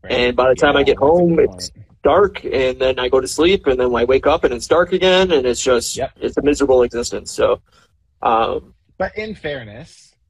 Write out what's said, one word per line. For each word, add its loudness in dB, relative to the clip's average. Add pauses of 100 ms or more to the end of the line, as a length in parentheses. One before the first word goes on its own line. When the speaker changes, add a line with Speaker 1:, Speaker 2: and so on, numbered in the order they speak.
Speaker 1:
Right. -6
Speaker 2:
And 0
by 2
the 4
time 2
Speaker 1:
Yeah, 4
Speaker 2:
I 2
get 2
Speaker 1:
that's 0
a 2
Speaker 2:
home, 2
Speaker 1:
good 4
Speaker 2:
it's -8
Speaker 1:
point. -20 (160)
Speaker 2:
dark, 2
and -4
then 0
I -2
go 4
to -8
sleep, 0
and 0
then 0
I 0
wake 2
up, 2
and 0
it's -10
dark 0
again, 2
and 0
it's -2
just, -2
Speaker 1:
Yep. -8
Speaker 2:
it's -6
a -4
miserable 2
existence. -6
So, -2 (580)
um, -2 (240)
Speaker 1:
But -8
in -10
fairness -16 (140)